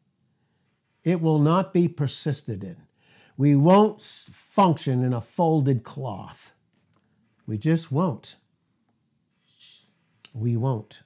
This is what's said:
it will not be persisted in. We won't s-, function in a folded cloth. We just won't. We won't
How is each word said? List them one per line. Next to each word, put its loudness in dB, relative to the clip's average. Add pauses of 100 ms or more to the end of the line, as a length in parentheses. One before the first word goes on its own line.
(1040)
it -2
will 0
not 0
be 2
persisted -8
in. -4 (600)
We 4
won't 4
s-, -20
function 0
in 0
a -4
folded 0
cloth. -14 (920)
We -6
just -2
won't. -4 (2000)
We -4
won't -6